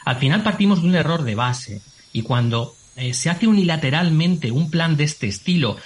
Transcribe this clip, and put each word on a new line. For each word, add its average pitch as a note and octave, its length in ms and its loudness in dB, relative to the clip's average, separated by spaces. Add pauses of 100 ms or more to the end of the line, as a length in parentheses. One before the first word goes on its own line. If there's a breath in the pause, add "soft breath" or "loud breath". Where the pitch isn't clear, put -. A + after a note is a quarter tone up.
al C3 100 -2
final C#3+ 260 0
partimos G3+ 380 0
de E3 80 2
un F#3 60 4
error D#3+ 280 0
de A2+ 120 -2
base A#2 480 -4 (320 loud breath)
y A2+ 80 -2
cuando, A#2+ 520 -2 (220)
eh, B2+ 160 -6
se - 160 -4
hace F3 180 0
unilateralmente E3 1040 2
un D#3 180 0
plan E3 260 2
de D3 80 0
este D3 220 -4
estilo, A#2+ 600 -2